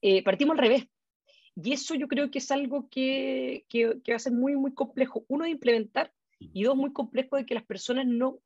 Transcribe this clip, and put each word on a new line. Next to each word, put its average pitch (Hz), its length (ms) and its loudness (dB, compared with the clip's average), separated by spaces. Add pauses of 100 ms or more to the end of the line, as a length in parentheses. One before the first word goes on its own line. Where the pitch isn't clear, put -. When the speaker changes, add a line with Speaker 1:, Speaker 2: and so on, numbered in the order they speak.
Speaker 1:
Eh, 190 200 6
partimos 269 320 2
al 285 100 0
revés. 240 200 6 (720)
Y 190 140 -4
eso 294 220 -6
yo 285 120 -2
creo 285 240 0
que 285 80 -6
es - 120 -8
algo 277 400 -2
que, 262 800 -2
que, 233 340 2
que 233 80 0
va 233 40 2
a 220 40 -4
ser 240 140 -2
muy, 262 220 2
muy 269 180 -2
complejo, 254 540 -2
uno, 294 160 -2
de 330 60 -2
implementar, 247 640 0 (260)
Speaker 2:
Mm. - 140 -20
Speaker 1:
y 190 120 -4
dos, 262 120 4
muy 269 160 0
complejo 262 440 -2
de 277 100 -2
que - 80 -4
las 226 100 -6
personas 262 420 -4
no 247 400 0